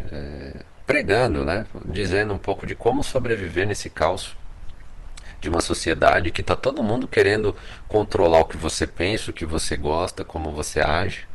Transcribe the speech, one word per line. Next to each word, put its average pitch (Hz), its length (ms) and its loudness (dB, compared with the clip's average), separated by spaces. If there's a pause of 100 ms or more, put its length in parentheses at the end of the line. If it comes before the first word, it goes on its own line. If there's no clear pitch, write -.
(120)
é, 71 460 -10 (280)
pregando, 101 600 2
né? 95 200 0 (200)
Dizendo 101 480 0
um 98 40 -2
pouco - 300 -4
de 92 80 -6
como 127 260 2
sobreviver 101 640 0
nesse 104 240 -2
caos - 460 0 (1040)
de - 100 -2
uma 85 120 2
sociedade 82 720 2
que - 120 -2
tá 90 120 2
todo 139 280 0
mundo 120 240 0
querendo 104 480 4 (320)
controlar 92 520 6
o 80 60 8
que - 120 -8
você 78 280 -2
pensa, 101 460 -2
o - 20 -4
que - 120 -8
você - 320 -2
gosta, 80 480 -2
como 78 260 -6
você 76 300 -2
age, 76 540 0